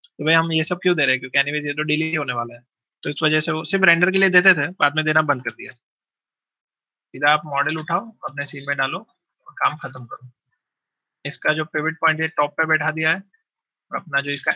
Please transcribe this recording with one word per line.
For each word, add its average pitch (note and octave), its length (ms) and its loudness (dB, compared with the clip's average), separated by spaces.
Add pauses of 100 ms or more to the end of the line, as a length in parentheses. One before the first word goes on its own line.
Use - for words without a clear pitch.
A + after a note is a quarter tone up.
कि - 180 -12
भाई D#3 100 4
हम E3 180 4
ये D#3+ 120 2
सब F3 200 -2
क्यों F3+ 140 4
दे D3 80 2
रहे C3 60 2
हैं, C3 80 0
क्योंकि C3 200 -2
anyways D3 260 -2
ये C#3+ 80 -4
तो D3+ 100 -4
डिलीट D#3 340 -2
होने C3+ 160 -4
वाला A#2 220 -6
है। B2 60 -20 (420)
तो D3+ 60 -4
इस D3 140 -8
वजह D#3 160 2
से D#3 120 -2
वो D#3+ 140 -2
सिर्फ F#3+ 180 2
render F3 280 4
के F#3+ 60 0
लिए F#3+ 120 4
देते F#3 240 6
थे, D3+ 180 0
बाद D3 240 0
में D#3 100 0
देना D#3 160 4
बंद C#3 220 -2
कर A#2 80 -6
दिया। A2+ 200 -16
सीधा - 1600 -6
आप D3+ 120 2
model D3 320 -2
उठाओ, F3 320 -2 (200)
अपने C#3 160 -6
scene C#3 220 -12
में C#3+ 100 -4
डालो C#3 220 -2 (480)
और C#3 60 -20
काम C#3+ 240 0
खत्म C3 280 -12
करो। B2 240 -14 (960)
इसका D3+ 280 -2
जो D#3 120 -2
pivot D#3 340 -4
point D#3 220 2
है D#3+ 60 0
टॉप D3 240 0
पे D#3+ 140 0
बैठा D#3 260 0
दिया D#3+ 200 0
है G3 120 -2 (680)
और B2+ 60 -6
अपना C#3 240 -2
जो C#3+ 100 -6
इसका C#3+ 240 -2